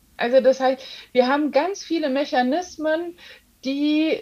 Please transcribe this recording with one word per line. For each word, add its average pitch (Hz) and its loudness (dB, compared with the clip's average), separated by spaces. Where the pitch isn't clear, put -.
Also 247 2
das 262 4
heißt, 262 0
wir 247 4
haben 285 0
ganz 349 0
viele 311 -2
Mechanismen, 302 -2
die 302 0